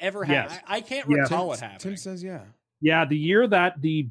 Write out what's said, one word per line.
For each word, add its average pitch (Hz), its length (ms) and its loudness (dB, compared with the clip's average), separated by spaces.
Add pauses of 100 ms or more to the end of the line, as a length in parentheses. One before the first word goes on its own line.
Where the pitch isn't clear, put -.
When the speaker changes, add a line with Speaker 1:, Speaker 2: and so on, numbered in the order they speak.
Speaker 1:
ever 190 240 -4
happened. 143 300 0
Speaker 2:
Yes. 180 120 -16
Speaker 1:
I, 202 100 -4
I 240 40 -4
can't 254 280 -6
Speaker 2:
Yes. 143 220 2
Speaker 1:
recall 170 200 -2
Speaker 3:
Tim, - 20 -4
Speaker 1:
it - 80 -8
happening. 98 180 -14
Speaker 3:
Tim 196 180 -10
says, 185 240 -12
yeah. 180 200 -12 (400)
Speaker 2:
Yeah, 160 240 4
the 147 120 0
year 196 300 4
that 180 340 2
the 156 300 0